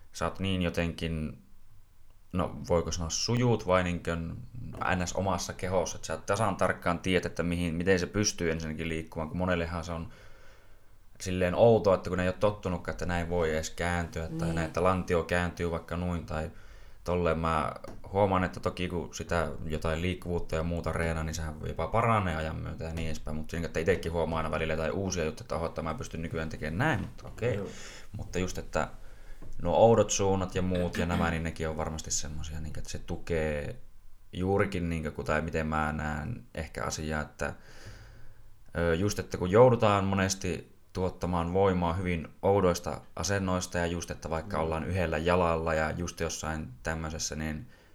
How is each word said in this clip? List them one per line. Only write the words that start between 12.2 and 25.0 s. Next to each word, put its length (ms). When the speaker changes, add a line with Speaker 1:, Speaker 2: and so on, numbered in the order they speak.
Speaker 1:
ei 80
oo 120
tottunutkaan, 540
että 120
näin 220
voi 220
edes 200
kääntyä 580
tai 200
Speaker 2:
Niin. 60
Speaker 1:
näin, 120
että 180
lantio 380
kääntyy 480
vaikka 260
noin 300
tai 240
tolleen. 340
Mä 340
huomaan, 320
että 160
toki 280
kun 260
sitä 360
jotain 360
liikkuvuutta 540
ja 60
muuta 300
reenaa, 320
niin 100
sehän 200
jopa 200
paranee 500
ajan 200
myötä 280
ja 80
niin 160
edespäin. 280
Mut 140
siinä, 160
että 140
itekin 320
huomaa 240
aina 140
välillä 220
jotain 200
uusia 320